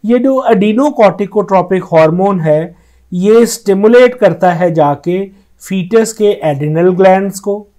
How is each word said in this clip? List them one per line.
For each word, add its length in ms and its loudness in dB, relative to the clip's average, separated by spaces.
ये 140 2
जो 320 -2
एडिनोकॉर्टिकोट्रोपिक 1300 0
हार्मोन 560 0
है, 360 -2
ये 320 2
स्टिमुलेट 680 2
करता 360 0
है 220 -2
जाके 560 -2
फीटस 540 -2
के 120 -2
एड्रिनल 640 0
ग्लैंड्स 500 0
को। 280 -8